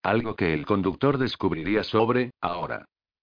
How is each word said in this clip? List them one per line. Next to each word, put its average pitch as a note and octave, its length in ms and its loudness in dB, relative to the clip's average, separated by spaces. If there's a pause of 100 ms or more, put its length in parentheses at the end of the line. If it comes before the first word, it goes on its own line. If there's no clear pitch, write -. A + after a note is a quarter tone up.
Algo A2 320 0
que E2+ 180 2
el D2+ 120 -2
conductor G2+ 520 2
descubriría G2 680 -2
sobre, A#2+ 460 2 (100)
ahora. F2 420 -6 (400)